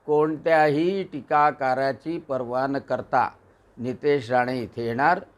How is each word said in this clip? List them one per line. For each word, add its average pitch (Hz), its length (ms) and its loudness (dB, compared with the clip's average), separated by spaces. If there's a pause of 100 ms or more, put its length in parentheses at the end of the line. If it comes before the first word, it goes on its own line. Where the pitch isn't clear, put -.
कोणत्याही 156 960 2
टीकाकाराची 139 1120 -2
पर्वा 131 500 -4
न 139 100 -2
करता - 520 -2 (480)
नितेश 127 540 -2
राणे 123 300 0
इथे 117 240 -8
येणार 143 340 0 (180)